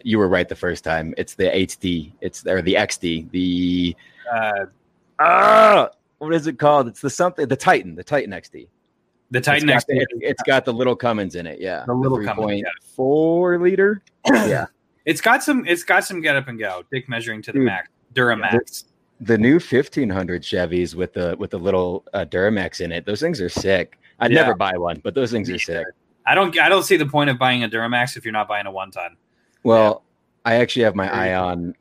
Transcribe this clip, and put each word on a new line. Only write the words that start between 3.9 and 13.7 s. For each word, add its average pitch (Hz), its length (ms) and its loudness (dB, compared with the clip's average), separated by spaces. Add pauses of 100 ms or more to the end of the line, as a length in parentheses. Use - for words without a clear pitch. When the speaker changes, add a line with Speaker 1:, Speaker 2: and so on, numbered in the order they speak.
Speaker 2:
Uh, 104 340 -2 (560)
Speaker 1:
uh, 196 680 6 (300)
what 156 160 -2
is 151 120 0
it 139 120 -4
called? 147 300 4
It's - 120 -14
the 139 100 -4
something, 175 360 -2
the 131 100 0
Titan, 110 380 2
the 90 100 -12
Titan 120 280 -4
X 85 160 -14
D. 64 200 -20 (600)
Speaker 2:
the 123 100 0
Titan 147 280 2
Speaker 1:
It's 139 40 6
got 131 40 4
Speaker 2:
X 123 100 0
D. 139 80 -2
Speaker 1:
the, 131 60 2
it, 120 300 -4
it's 180 120 -6
got 135 220 2
the 127 80 -2
little 120 240 0
Cummins 107 380 -2
in 85 120 -8
it. 78 140 -14
Yeah, 87 260 -6
Speaker 2:
The 123 80 -2
little 131 280 0
Cummins, 104 80 -4
yeah. 107 40 -4
Speaker 1:
three 104 300 -4
point - 20 -8 (280)
four 165 680 0
liter. 196 420 0 (120)